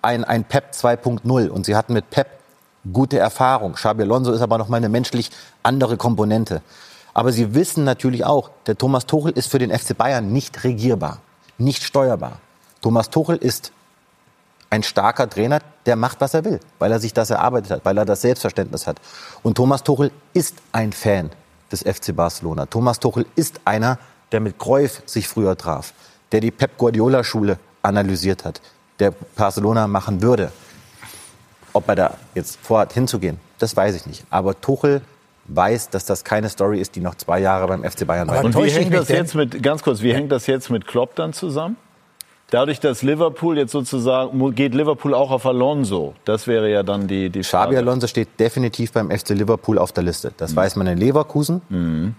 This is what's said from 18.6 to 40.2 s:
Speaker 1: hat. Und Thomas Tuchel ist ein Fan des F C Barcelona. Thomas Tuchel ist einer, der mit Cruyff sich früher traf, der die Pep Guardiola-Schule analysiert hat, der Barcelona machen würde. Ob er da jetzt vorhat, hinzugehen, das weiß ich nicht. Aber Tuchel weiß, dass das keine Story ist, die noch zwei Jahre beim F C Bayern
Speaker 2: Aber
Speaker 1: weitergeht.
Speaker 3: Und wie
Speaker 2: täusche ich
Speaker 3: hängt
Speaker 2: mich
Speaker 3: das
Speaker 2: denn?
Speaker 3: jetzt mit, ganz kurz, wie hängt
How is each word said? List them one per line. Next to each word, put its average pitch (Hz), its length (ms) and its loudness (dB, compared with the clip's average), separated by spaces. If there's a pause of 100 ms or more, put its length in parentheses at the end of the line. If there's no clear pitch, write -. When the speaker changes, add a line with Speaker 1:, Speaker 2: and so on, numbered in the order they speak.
Speaker 1:
hat. 82 120 -6 (440)
Und 113 140 0
Thomas 131 260 2
Tuchel 143 300 0 (220)
ist 175 220 0 (140)
ein 110 220 -2
Fan 95 380 0 (420)
des 98 120 -6
F 95 160 -2
C - 120 -6
Barcelona. 80 540 -2
Thomas 117 340 0
Tuchel 117 340 0
ist - 300 -2
einer, 113 340 0 (320)
der 110 100 0
mit 107 200 -6
Cruyff 135 460 2
sich - 200 -4
früher 95 300 0
traf, 73 360 -6 (380)
der 110 100 2
die 113 120 -2
Pep - 260 -2
Guardiola-Schule 113 800 2 (240)
analysiert 95 640 0
hat, - 160 -10 (400)
der 98 120 4 (220)
Barcelona 107 540 2
machen 101 340 -2
würde. 110 300 2 (1200)
Ob - 160 0
er 107 60 4
da 90 200 2 (200)
jetzt - 280 -8
vorhat, 107 320 2
hinzugehen, 95 440 -2 (200)
das - 180 -2
weiß 98 200 2
ich - 100 -12
nicht. - 240 -16
Aber 95 280 0
Tuchel 139 440 0 (460)
weiß, 101 420 0
dass 95 160 -4
das 98 180 -2
keine 107 240 0
Story 98 320 0
ist, - 160 -6
die 90 40 -8
noch 87 160 -6
zwei 90 220 -2
Jahre 95 300 2
beim 92 160 -2
F 90 120 -6
C 101 80 -4
Bayern 82 240 -2
Speaker 2:
Aber 80 100 0
Speaker 1:
weitergeht. 117 180 2
Speaker 3:
Und - 60 4
wie - 60 4
Speaker 2:
täusche 151 120 2
ich 180 40 2
Speaker 3:
hängt 185 60 -2
Speaker 2:
mich 180 100 2
Speaker 3:
das 139 80 -4
Speaker 2:
denn? - 80 2
Speaker 3:
jetzt 170 180 -2
mit, 143 280 -2
ganz 147 200 0
kurz, 120 180 0
wie 120 140 2
hängt 143 180 -2